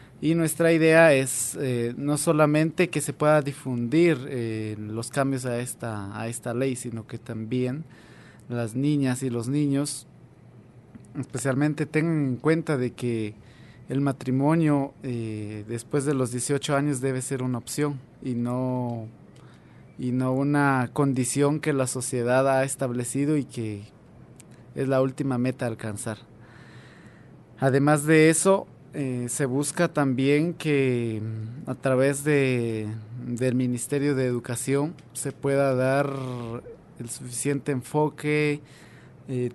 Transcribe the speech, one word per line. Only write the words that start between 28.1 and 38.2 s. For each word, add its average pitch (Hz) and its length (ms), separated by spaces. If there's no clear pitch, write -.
eso, 190 380
eh, 127 340
se 139 180
busca 143 420
también 143 680
que, 123 680
mm, 113 480
a 131 40
través 135 500
de, 123 640
del 123 280
Ministerio 131 600
de 131 120
Educación 131 680
se - 200
pueda 139 420
dar 135 380
el 120 100
suficiente 131 640
enfoque, 151 880